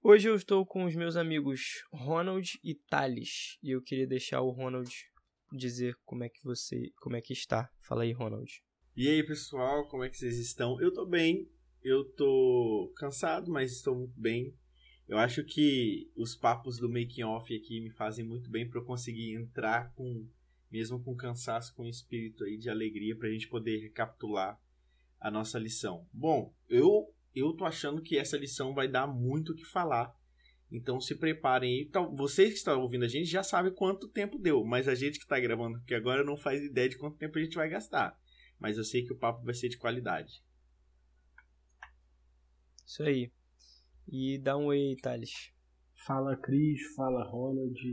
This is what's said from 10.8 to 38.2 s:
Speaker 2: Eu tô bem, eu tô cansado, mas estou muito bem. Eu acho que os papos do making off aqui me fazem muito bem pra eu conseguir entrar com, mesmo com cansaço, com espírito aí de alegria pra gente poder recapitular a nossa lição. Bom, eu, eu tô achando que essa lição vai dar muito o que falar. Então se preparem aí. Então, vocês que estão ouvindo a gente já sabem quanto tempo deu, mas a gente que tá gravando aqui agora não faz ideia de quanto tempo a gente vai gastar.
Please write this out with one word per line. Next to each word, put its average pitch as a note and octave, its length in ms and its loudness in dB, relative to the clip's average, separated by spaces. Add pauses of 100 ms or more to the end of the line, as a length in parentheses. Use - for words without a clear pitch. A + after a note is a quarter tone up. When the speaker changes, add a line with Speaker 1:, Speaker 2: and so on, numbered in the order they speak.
Speaker 2:
Eu F3+ 120 4
tô - 140 -6
bem, E3+ 420 2 (360)
eu C3 180 4
tô B2+ 920 4
cansado, E3 560 -2
mas C3 180 0
estou B2+ 240 -2
muito B2 260 -8
bem. A#2 320 -2 (540)
Eu G#2+ 120 2
acho A#2+ 260 4
que C3+ 720 2
os A#2 180 -4
papos A#2+ 460 0
do A#2+ 100 0
making A#2+ 320 -4
off A2+ 320 -4
aqui A2+ 260 -8
me A2+ 100 -10
fazem A2 360 -6
muito A#2+ 240 -8
bem A#2 180 -2
pra B2 120 -6
eu A#2 40 -12
conseguir A#2 520 -6
entrar A#2 580 -2
com, A#2+ 340 -8 (400)
mesmo A2+ 320 -4
com B2 140 -6
cansaço, A#2+ 600 -6
com A#2 100 -8
espírito A2+ 560 -8
aí G#2+ 160 -6
de A#2 100 -6
alegria A2 480 -2
pra A2 140 -4
gente A2 180 -6
poder A2 300 -4
recapitular G#2+ 840 -6 (600)
a G#2+ 100 -4
nossa A2 300 -4
lição. G#2 520 -6
Bom, C#3+ 400 0 (160)
eu, E3+ 460 6 (200)
eu C#3 200 0
tô E3 100 -6
achando D#3+ 380 -4
que D#3+ 160 0
essa C3+ 180 -2
lição C#3 380 -4
vai C3+ 140 2
dar B2+ 180 2
muito C#3+ 460 -2
o - 20 -2
que E3 100 -14
falar. C3 500 0 (560)
Então B2 300 -4
se - 140 -4
preparem C3 600 2
aí. C3+ 80 0
Então, E3 320 0
vocês C#3+ 360 6
que G#3+ 60 -6
estão C#3 240 2
ouvindo B2 240 0
a A#2+ 40 2
gente C#3+ 180 -2
já F3 160 0
sabem F#3 320 2
quanto F#3+ 340 -2
tempo G#3 300 -4
deu, D3+ 260 4
mas B2 240 2
a C3 60 4
gente C#3 240 -2
que - 80 -14
tá C#3 120 2
gravando A#2 400 0
aqui A#2+ 160 -4
agora B2+ 300 2
não C#3+ 120 -2
faz C#3+ 260 -2
ideia C3 260 2
de C3 80 -4
quanto D3+ 200 -8
tempo D#3 220 -4
a D#3+ 40 0
gente D#3+ 140 -4
vai D#3+ 120 0
gastar. D#3+ 500 -4 (400)